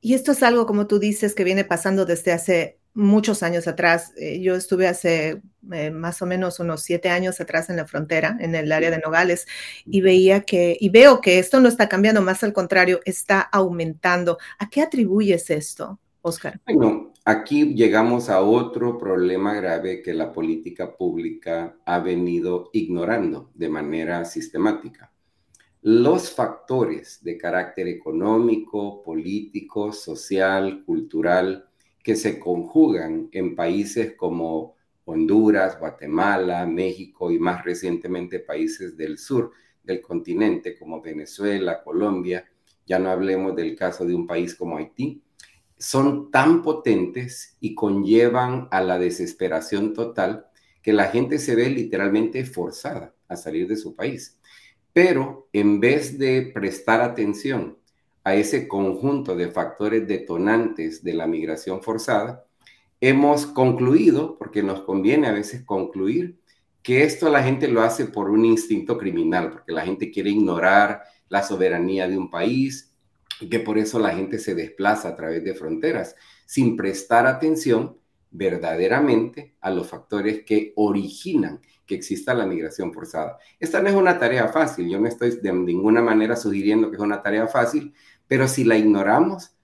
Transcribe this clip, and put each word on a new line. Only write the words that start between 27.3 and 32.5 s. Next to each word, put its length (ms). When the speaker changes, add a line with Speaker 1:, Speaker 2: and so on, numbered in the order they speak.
Speaker 2:
carácter 480
económico, 1160
político, 880
social, 920
cultural, 840
que 140
se 240
conjugan 920